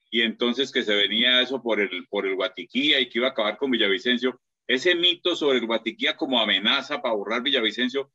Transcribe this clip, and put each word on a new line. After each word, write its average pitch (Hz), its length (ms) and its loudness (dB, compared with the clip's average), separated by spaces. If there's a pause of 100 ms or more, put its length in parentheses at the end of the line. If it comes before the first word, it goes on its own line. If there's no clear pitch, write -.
y 117 120 0
entonces 120 500 0
que 123 120 0
se 104 120 2
venía 113 460 2
eso 127 200 -2
por 110 200 0
el, 90 280 -4
por 98 160 -2
el 95 100 -2
Guatiquía 120 640 0
y 123 100 0
que 117 100 -2
iba 127 80 2
a 135 40 0
acabar 107 260 -2
con 135 140 -2
Villavicencio. 117 680 0 (260)
Ese 170 300 2
mito 175 400 0
sobre 139 240 2
el 113 60 -4
Guatiquía 117 500 -2
como 131 240 -2
amenaza 117 600 0
para 123 120 0
borrar 107 280 -2
Villavicencio, 123 720 -2